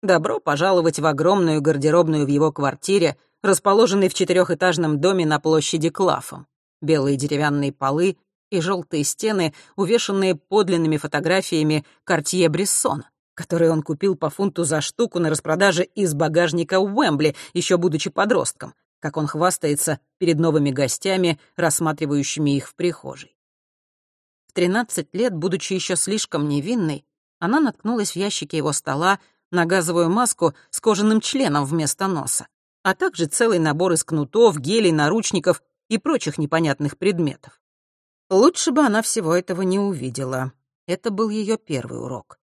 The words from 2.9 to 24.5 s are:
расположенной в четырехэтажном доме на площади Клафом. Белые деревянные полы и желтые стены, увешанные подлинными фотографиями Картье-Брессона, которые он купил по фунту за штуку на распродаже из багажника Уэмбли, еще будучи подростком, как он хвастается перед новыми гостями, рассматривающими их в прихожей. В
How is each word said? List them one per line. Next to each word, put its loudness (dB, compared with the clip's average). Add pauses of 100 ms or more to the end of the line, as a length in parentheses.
расположенной 2
в -4
четырехэтажном 0
доме 2
на 0
площади 0
Клафом. -2 (340)
Белые 0
деревянные -2
полы -2 (340)
и -2
желтые -4
стены, -2 (220)
увешанные 0
подлинными 0
фотографиями -2 (200)
Картье-Брессона, 0 (260)
которые 0
он 0
купил -2
по -4
фунту -4
за -2
штуку -4
на 0
распродаже 0
из -2
багажника 0
Уэмбли, 0 (200)
еще 2
будучи 0
подростком, -2 (240)
как -8
он -2
хвастается -2 (180)
перед 2
новыми 2
гостями, 0 (180)
рассматривающими 0
их -4
в -20
прихожей. -8 (1120)
В -20